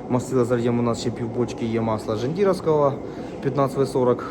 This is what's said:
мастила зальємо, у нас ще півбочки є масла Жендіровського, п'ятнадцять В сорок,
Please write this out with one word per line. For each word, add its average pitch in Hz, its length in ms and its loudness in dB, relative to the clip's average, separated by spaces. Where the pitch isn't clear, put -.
мастила 123 360 2
зальємо, 120 340 2
у 120 60 2
нас 117 140 0
ще 120 120 -2
півбочки 117 540 -4
є 113 160 0
масла 110 340 -2
Жендіровського, 151 800 2
п'ятнадцять 135 360 0
В 135 100 2
сорок, 123 440 2